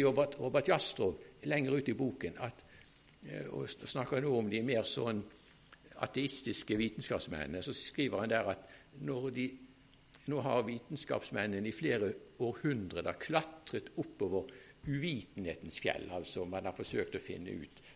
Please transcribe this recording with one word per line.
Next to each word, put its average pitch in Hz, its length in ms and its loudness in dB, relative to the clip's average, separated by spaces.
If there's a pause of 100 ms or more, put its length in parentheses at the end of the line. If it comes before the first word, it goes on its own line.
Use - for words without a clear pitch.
Robert, 139 340 4
Robert 131 300 2
Jastrow 131 480 4 (300)
lenger 139 320 2
ut 101 100 0
i 117 100 4
boken 123 440 -2
at, 120 200 -6 (640)
eh, - 240 -6
og 135 160 -4
s-, - 240 -8
snakker 131 320 2
nå 143 160 2
om 107 120 2
de 110 160 2
mer 117 200 4
sånn 113 360 0 (800)
ateistiske 117 760 0
vitenskapsmennene, 87 840 -2
så 139 100 -4
skriver 104 480 0
han 113 120 2
der 104 180 4
at - 220 -10 (320)
når 131 280 -2
de, 127 120 0 (840)
nå 143 120 2
har 123 240 4
vitenskapsmennene 110 1040 -2
i 107 40 -4
flere 117 380 2 (300)
århundrer 104 800 0
klatret - 800 -2
oppover 92 480 0 (360)
uvitenhetens 113 920 -2
fjell, - 320 0
altså 90 360 -4
man 95 200 -2
har 90 80 -4
forsøkt - 420 -2
å - 40 -10
finne 92 340 -8
ut - 260 -12 (140)